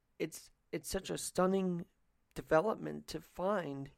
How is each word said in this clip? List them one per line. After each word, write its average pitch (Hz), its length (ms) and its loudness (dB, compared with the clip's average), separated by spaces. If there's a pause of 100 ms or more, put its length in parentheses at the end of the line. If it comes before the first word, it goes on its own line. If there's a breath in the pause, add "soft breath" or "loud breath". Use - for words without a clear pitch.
(180)
It's, - 320 -6 (200)
it's 165 200 -6
such 190 200 -4
a 160 80 -2
stunning 185 680 2 (500)
development 156 760 2
to 156 120 -8
find 160 760 -4